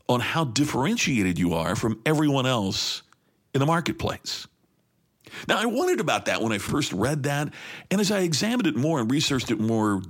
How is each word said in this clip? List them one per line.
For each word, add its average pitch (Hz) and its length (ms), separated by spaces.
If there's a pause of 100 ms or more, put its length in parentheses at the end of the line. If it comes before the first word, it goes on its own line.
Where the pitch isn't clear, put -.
on 123 120
how 156 240
differentiated 127 960
you 85 160
are 85 200
from 113 300
everyone 147 400
else 110 560 (540)
in 135 60
the 139 40
marketplace. - 800 (1000)
Now, 147 100
I 208 80
wondered 262 360
about 120 240
that 95 180
when 110 80
I 101 80
first - 340
read 127 300
that, 143 280 (380)
and 190 100
as 208 120
I 202 80
examined 185 480
it 104 80
more 147 240
and 113 100
researched 139 400
it 107 100
more 107 500